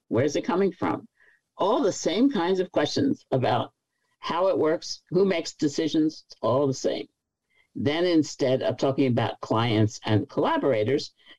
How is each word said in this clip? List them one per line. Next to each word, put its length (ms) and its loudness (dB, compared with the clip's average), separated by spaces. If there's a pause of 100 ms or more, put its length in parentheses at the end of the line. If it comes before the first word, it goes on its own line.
Where's 280 0
it 60 -2
coming 300 0
from? 360 -6 (500)
All 260 2
the 80 2
same 400 2
kinds 280 0
of 120 -4
questions 600 -2
about 400 0 (480)
how 280 -2
it 100 2
works, 520 -2
who 160 2
makes 280 -2
decisions, 720 -2
it's 160 -20
all 240 2
the 80 0
same. 320 -4 (720)
Then 300 0
instead 580 2
of 140 -2
talking 300 0
about 340 0
clients 640 0
and 240 0
collaborators, 840 0 (280)